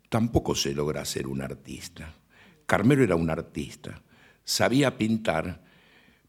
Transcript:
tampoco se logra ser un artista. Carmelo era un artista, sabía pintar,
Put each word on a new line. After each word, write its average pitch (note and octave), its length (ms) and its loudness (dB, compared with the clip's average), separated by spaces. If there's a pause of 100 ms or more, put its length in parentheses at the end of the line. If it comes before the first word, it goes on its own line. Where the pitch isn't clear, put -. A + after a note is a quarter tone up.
tampoco A2+ 460 0
se C#2 200 -4
logra D2 300 -4
ser - 220 -6
un C2+ 160 -6
artista. - 720 -14 (520)
Carmelo A#2 360 6
era F#2 140 4
un E2 140 2
artista, - 720 -8 (420)
sabía B2 520 2
pintar, F2+ 680 0 (640)